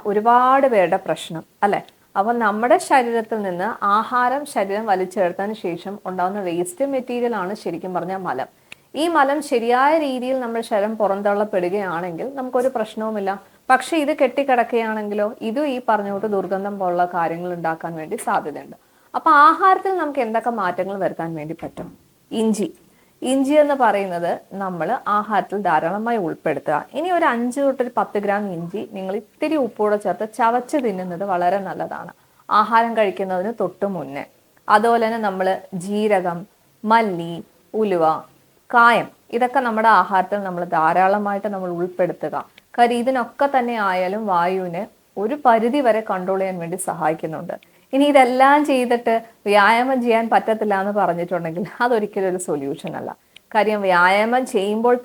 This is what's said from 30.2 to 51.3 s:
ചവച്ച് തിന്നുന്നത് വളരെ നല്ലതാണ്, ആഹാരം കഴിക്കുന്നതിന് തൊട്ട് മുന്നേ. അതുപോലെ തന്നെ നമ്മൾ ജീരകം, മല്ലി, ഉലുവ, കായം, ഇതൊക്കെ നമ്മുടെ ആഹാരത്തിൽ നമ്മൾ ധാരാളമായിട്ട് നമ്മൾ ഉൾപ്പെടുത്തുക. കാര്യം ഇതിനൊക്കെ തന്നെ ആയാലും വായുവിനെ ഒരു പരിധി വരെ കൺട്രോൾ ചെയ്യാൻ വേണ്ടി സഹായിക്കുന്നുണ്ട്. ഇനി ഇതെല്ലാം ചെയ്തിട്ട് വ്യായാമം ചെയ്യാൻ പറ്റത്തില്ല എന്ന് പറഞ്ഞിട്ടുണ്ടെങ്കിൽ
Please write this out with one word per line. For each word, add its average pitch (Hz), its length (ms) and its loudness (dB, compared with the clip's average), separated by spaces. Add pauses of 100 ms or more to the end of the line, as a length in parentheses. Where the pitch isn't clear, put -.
ചവച്ച് 247 400 0
തിന്നുന്നത് 185 460 -4
വളരെ 180 340 0
നല്ലതാണ്, 160 560 -8 (360)
ആഹാരം 226 480 2
കഴിക്കുന്നതിന് 190 640 0
തൊട്ട് 190 260 -2
മുന്നേ. 143 400 -6 (440)
അതുപോലെ 233 380 4
തന്നെ 226 100 -2
നമ്മൾ 190 400 0 (160)
ജീരകം, 190 720 0 (380)
മല്ലി, 175 580 0 (300)
ഉലുവ, 175 460 2 (540)
കായം, 233 340 6 (240)
ഇതൊക്കെ 247 280 0
നമ്മുടെ 226 280 2
ആഹാരത്തിൽ 190 500 4
നമ്മൾ 185 260 -4
ധാരാളമായിട്ട് 190 840 2
നമ്മൾ 190 220 -6
ഉൾപ്പെടുത്തുക. 175 760 -4 (320)
കാര്യം 240 200 4
ഇതിനൊക്കെ 254 520 0 (100)
തന്നെ 240 140 -2
ആയാലും 196 540 -2
വായുവിനെ 180 600 0 (300)
ഒരു 220 280 -2
പരിധി 240 360 4
വരെ 220 300 2
കൺട്രോൾ 190 280 -2
ചെയ്യാൻ 190 200 -4
വേണ്ടി 170 160 -6
സഹായിക്കുന്നുണ്ട്. 160 800 -4 (400)
ഇനി 277 120 4
ഇതെല്ലാം 277 600 6
ചെയ്തിട്ട് 240 560 2 (240)
വ്യായാമം 233 560 4
ചെയ്യാൻ 233 280 2
പറ്റത്തില്ല 214 500 2
എന്ന് 202 120 -2
പറഞ്ഞിട്ടുണ്ടെങ്കിൽ 175 760 -2 (160)